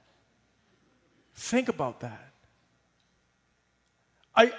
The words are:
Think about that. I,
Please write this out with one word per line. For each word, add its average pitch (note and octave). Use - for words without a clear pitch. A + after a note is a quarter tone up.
Think B3
about D3
that. A2
I, A#3